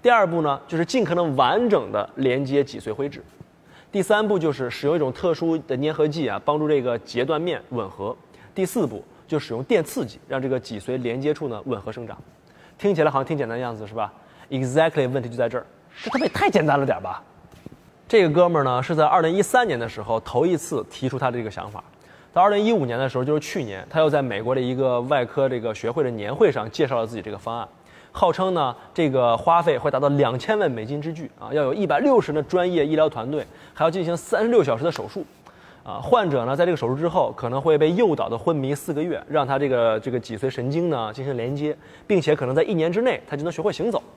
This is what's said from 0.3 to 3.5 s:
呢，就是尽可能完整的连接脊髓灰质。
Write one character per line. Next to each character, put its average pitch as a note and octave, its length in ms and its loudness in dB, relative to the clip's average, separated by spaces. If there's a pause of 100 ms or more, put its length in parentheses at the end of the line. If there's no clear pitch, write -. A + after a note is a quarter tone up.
呢， C#3 260 0
就 E3+ 100 -6
是 E3+ 60 2
尽 A#3 200 0
可 E3 120 0
能 E3 180 0
完 E3+ 340 4
整 C3+ 220 2
的 G#2 260 0
连 C3+ 280 0
接 C#3 180 2
脊 A2 160 -4
髓 G#2 160 -8
灰 C#3 140 -6
质。 - 120 -14 (720)